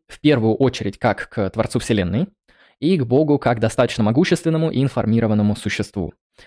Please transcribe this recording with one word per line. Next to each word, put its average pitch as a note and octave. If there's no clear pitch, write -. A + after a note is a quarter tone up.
в -
первую A2+
очередь A#2
как -
к G2
Творцу A2+
Вселенной G#2
и F3
к C3+
Богу C#3+
как A#2+
достаточно A#2
могущественному D#3+
и B2+
информированному G#2+
существу. -